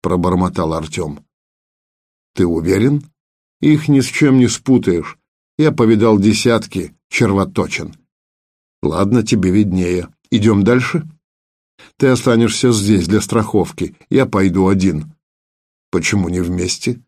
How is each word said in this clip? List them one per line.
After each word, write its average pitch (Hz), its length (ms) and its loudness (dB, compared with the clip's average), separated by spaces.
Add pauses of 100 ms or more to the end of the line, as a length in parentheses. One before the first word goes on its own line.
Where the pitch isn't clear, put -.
пробормотал 90 720 -2
Артём. 78 520 -8 (1080)
«Ты 92 120 0
уверен?» 95 580 0 (560)
«Их 151 280 2
ни 139 120 4
с 127 60 -2
чем 135 320 2
не 123 100 4
спутаешь. 110 720 0 (400)
Я 151 120 2
повидал 110 480 4
десятки 107 760 0 (120)
червоточин». 98 880 -2 (880)
«Ладно, 98 400 0
тебе 101 280 0
виднее. 90 580 0 (220)
Идём 104 340 2
дальше?» 127 440 0 (920)
«Ты 135 100 2
останешься 120 640 2
здесь 101 340 2
для 104 140 2
страховки. 104 720 -4 (160)
Я 135 160 2
пойду 95 400 0
один». 92 480 0 (760)
«Почему 92 360 -2
не 90 120 -4
вместе?» 90 680 -6